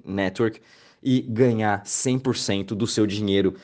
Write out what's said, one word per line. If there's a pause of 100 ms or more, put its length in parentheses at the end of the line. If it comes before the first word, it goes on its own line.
Network, (400)
e
ganhar
cem
por
cento
do
seu
dinheiro.